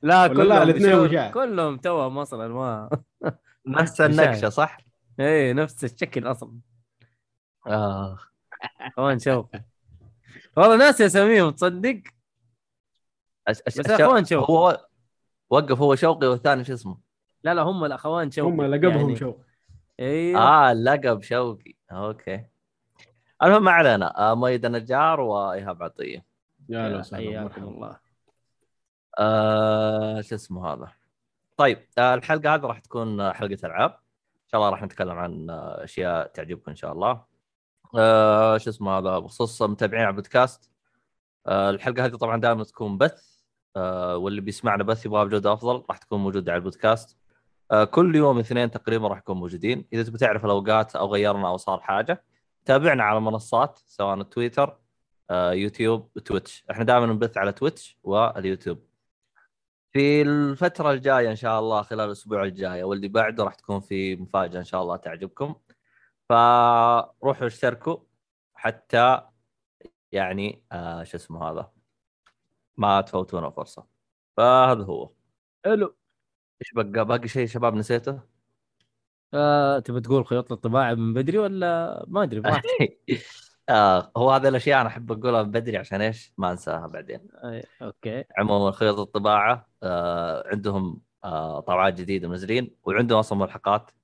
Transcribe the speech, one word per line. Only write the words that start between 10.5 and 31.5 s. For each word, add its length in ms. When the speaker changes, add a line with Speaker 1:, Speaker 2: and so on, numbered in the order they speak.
Speaker 1:
والله 200
ناسي 280
أساميهم، 440
تصدق؟ 520
Speaker 3:
أش-، 200
أش-، 120
Speaker 1:
بس 0
Speaker 3:
أش-، 220
Speaker 1:
أخوان 240
شوقي. 280
Speaker 3:
هو 340
وقف، 300
هو 160
شوقي 320
والثاني 360
شو 100
اسمه؟ 240
Speaker 1:
لا، 100
لا، 80
هم 240
الأخوان 460
شوقي. 180
Speaker 2:
هم 120
لقبهم 380
Speaker 1:
يعني 160
Speaker 2:
شوقي. 280
Speaker 1:
أيوه. 420
Speaker 3:
آه، 320
لقب 480
شوقي. 520
أوكي. 540
المهم 200
ما 80
علينا. 600
آه، 40
ميد 300
النجار 540
وإيهاب 640
عطية. 420
Speaker 2:
يا 160
أهلا 100
Speaker 1:
يا 40
Speaker 2:
وسهلا، 300
Speaker 1:
حياكم 140
Speaker 2:
مرحبا. 240
Speaker 1:
الله. 400
Speaker 3:
آه، 1000
شو 140
اسمه 380
هذا؟ 180